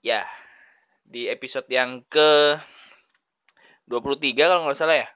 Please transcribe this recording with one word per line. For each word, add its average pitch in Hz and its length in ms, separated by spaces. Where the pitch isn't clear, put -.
Ya, 110 240
di 120 320
episode 131 400
yang 127 400
ke 151 480
dua 120 160
puluh 139 160
tiga 147 320
kalau 165 160
nggak 139 80
salah 156 240
ya - 160